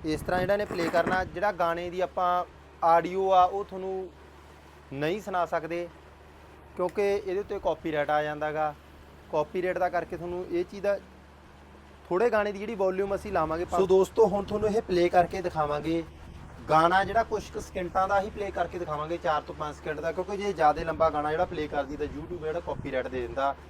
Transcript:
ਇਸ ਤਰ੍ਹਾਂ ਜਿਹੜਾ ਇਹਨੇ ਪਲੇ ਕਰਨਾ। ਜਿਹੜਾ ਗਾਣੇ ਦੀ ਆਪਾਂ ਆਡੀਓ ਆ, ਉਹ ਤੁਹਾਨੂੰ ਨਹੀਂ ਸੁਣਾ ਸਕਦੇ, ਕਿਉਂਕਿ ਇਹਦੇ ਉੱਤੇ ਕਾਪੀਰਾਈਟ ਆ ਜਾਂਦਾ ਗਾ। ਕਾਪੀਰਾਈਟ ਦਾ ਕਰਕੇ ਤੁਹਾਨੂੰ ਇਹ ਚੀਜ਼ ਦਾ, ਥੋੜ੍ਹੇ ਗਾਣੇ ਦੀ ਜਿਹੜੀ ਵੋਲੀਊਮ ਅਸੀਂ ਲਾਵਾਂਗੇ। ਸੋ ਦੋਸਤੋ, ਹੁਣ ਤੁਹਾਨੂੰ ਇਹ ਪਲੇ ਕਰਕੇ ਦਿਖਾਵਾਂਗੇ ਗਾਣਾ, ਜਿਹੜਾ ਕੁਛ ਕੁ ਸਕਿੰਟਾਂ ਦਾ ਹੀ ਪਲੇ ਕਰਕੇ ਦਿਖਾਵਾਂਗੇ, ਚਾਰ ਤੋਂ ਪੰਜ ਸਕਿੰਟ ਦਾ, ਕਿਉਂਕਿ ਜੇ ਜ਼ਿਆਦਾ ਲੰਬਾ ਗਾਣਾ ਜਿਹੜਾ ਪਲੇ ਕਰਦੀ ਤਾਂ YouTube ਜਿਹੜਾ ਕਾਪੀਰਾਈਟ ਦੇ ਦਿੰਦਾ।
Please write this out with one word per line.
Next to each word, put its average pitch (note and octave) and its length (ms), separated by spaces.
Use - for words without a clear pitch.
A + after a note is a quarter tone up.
ਇਸ D#3 160
ਤਰ੍ਹਾਂ F3+ 180
ਜਿਹੜਾ F#3 140
ਇਹਨੇ G#3 120
ਪਲੇ E3+ 240
ਕਰਨਾ। F3 340
ਜਿਹੜਾ F#3 280
ਗਾਣੇ F3 380
ਦੀ F3+ 100
ਆਪਾਂ F3+ 460
ਆਡੀਓ F3 480
ਆ, F#3 120
ਉਹ G3 220
ਤੁਹਾਨੂੰ F#3+ 440
ਨਹੀਂ D#3+ 280
ਸੁਣਾ F3+ 240
ਸਕਦੇ, E3+ 440
ਕਿਉਂਕਿ G3+ 500
ਇਹਦੇ F#3+ 140
ਉੱਤੇ G3+ 200
ਕਾਪੀਰਾਈਟ D#3 500
ਆ D3+ 140
ਜਾਂਦਾ D3+ 300
ਗਾ। D3+ 220
ਕਾਪੀਰਾਈਟ F3 460
ਦਾ F3+ 120
ਕਰਕੇ E3+ 280
ਤੁਹਾਨੂੰ F3 320
ਇਹ F3 160
ਚੀਜ਼ G3 180
ਦਾ, G3+ 160
ਥੋੜ੍ਹੇ G3+ 200
ਗਾਣੇ G#3 220
ਦੀ G3 80
ਜਿਹੜੀ G#3 160
ਵੋਲੀਊਮ F#3+ 400
ਅਸੀਂ G3 160
ਲਾਵਾਂਗੇ। D#3+ 340
ਸੋ F3+ 200
ਦੋਸਤੋ, F#3+ 420
ਹੁਣ G3+ 160
ਤੁਹਾਨੂੰ G#3 260
ਇਹ A3 120
ਪਲੇ F3 280
ਕਰਕੇ F3 320
ਦਿਖਾਵਾਂਗੇ D#3 600
ਗਾਣਾ, E3+ 340
ਜਿਹੜਾ G3+ 200
ਕੁਛ - 280
ਕੁ E3+ 80
ਸਕਿੰਟਾਂ F#3+ 480
ਦਾ G3 140
ਹੀ G#3+ 80
ਪਲੇ G3+ 220
ਕਰਕੇ F3 280
ਦਿਖਾਵਾਂਗੇ, D#3 380
ਚਾਰ D#3+ 240
ਤੋਂ D3+ 140
ਪੰਜ D3+ 200
ਸਕਿੰਟ D3+ 240
ਦਾ, D#3+ 120
ਕਿਉਂਕਿ F#3 260
ਜੇ G3+ 160
ਜ਼ਿਆਦਾ D#3 300
ਲੰਬਾ D#3+ 260
ਗਾਣਾ D3+ 220
ਜਿਹੜਾ F3+ 140
ਪਲੇ D#3+ 220
ਕਰਦੀ D3 300
ਤਾਂ D3 80
YouTube D#3 380
ਜਿਹੜਾ D#3 160
ਕਾਪੀਰਾਈਟ C3 480
ਦੇ B2+ 140
ਦਿੰਦਾ। C3 340